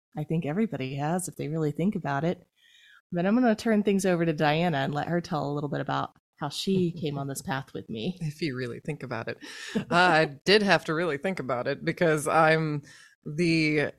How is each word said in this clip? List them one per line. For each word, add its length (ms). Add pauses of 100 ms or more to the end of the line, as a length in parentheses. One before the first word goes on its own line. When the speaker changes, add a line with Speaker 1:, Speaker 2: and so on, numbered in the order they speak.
(160)
Speaker 1:
I 100
think 200
everybody 520
has 300
if 100
they 100
really 240
think 240
about 280
it. 200 (680)
But 140
I'm 80
gonna 220
turn 260
things 240
over 220
to 40
Diana 460
and 160
let 140
her 140
tell 280
a 60
little 140
bit 120
about 300 (240)
how 140
she 420
came 260
on 100
this 140
path 320
with 160
me. 320
Speaker 2:
If 220
you 120
really 240
think 220
about 260
it. 120 (500)
I 560
did 160
have 240
to 80
really 240
think 220
about 280
it 160
because 440
I'm 560 (420)
the, 640 (120)